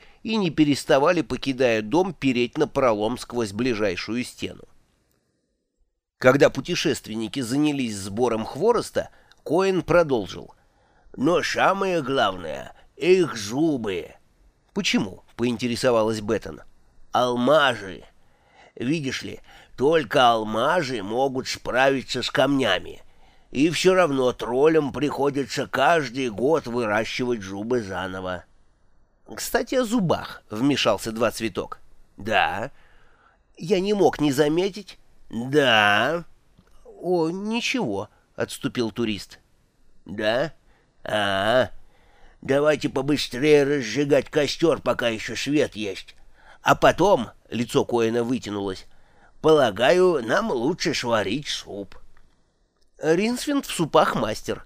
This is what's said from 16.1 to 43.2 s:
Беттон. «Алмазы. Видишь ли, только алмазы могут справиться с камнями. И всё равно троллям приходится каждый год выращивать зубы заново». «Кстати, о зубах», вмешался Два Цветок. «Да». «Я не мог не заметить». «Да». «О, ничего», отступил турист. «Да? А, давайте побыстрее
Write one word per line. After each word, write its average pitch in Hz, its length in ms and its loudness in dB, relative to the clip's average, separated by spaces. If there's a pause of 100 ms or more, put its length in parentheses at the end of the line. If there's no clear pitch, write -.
Беттон. 101 400 -4 (520)
«Алмазы. 123 920 2 (720)
Видишь 135 460 -4
ли, - 180 -14 (360)
только 131 540 4
алмазы 117 720 0
могут 127 460 -2
справиться 127 720 0
с - 80 -6
камнями. 113 720 0 (480)
И 151 200 2
всё 180 240 2
равно 139 380 2
троллям 135 600 2
приходится 135 720 -2
каждый 135 640 0
год 127 360 0
выращивать 120 760 -2
зубы 104 380 -4
заново». 92 640 -8 (920)
«Кстати, 240 400 -4
о 254 100 2
зубах», 196 640 -2
вмешался 113 640 0
Два 110 180 0
Цветок. 104 500 -6 (360)
«Да». 98 540 0 (840)
«Я 180 240 -2
не 202 140 0
мог 170 260 4
не 147 120 2
заметить». 170 640 -2 (320)
«Да». 123 960 2 (600)
«О, 180 460 -2
ничего», 196 800 -4 (280)
отступил 113 540 -4
турист. 107 500 -6 (640)
«Да? 110 480 -2 (500)
А, 104 640 0 (720)
давайте 143 480 0
побыстрее 139 760 2